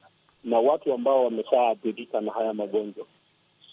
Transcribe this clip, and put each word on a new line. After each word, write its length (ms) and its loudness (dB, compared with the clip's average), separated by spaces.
na 160 2
watu 340 2
ambao 300 2
wameshaathirika 1000 -2
na 100 -6
haya 220 -2
magonjwa. 520 -6